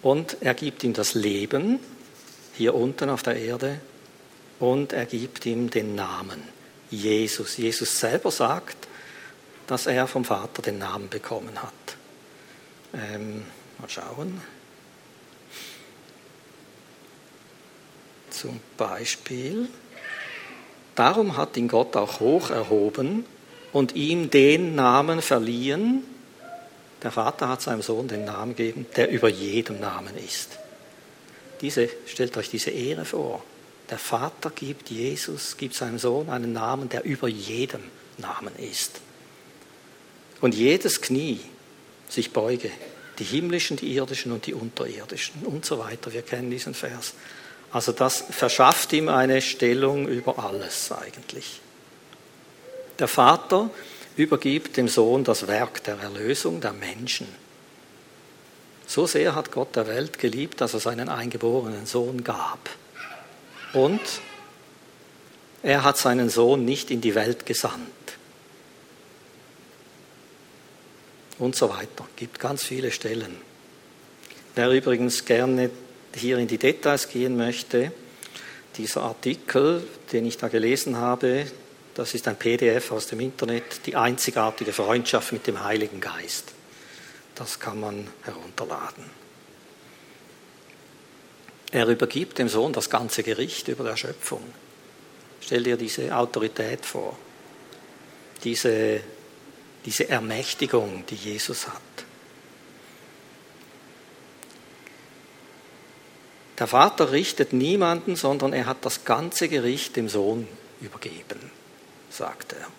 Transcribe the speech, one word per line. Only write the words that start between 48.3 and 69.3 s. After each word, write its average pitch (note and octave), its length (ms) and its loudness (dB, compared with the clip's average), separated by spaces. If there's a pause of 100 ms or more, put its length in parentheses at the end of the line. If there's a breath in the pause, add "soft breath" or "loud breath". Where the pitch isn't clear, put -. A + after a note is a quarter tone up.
verschafft - 600 6
ihm F#3 160 2
eine C3 320 6
Stellung C3+ 680 2
über B2 320 0
alles G2 500 -4
eigentlich. - 680 -10 (1400)
Der A#2+ 100 2
Vater F3 600 6 (460 loud breath)
übergibt C#3+ 600 2
dem B2 120 4
Sohn A#2+ 340 6
das A2 240 2
Werk G#2+ 380 -2
der G#2 140 -4
Erlösung G#2+ 600 -2
der G#2 120 -4
Menschen. G2+ 560 -6 (1600)
So D#3+ 220 2
sehr D#3 280 2
hat - 180 -4
Gott - 240 -2
der A2 100 2
Welt A#2+ 320 -4
geliebt, B2+ 420 -2
dass A#2+ 140 0
er A2 60 -2
seinen A#2 280 -4
eingeborenen A#2 800 -2
Sohn B2 380 -2
gab. - 440 -4 (1040)
Und D3 280 6 (1600)
er C#3 220 4
hat C#3 140 6
seinen B2 320 4
Sohn A#2+ 340 6
nicht C3+ 260 0
in A#2+ 100 0
die A2 140 2
Welt A2+ 320 0
gesandt. - 400 -2 (3500)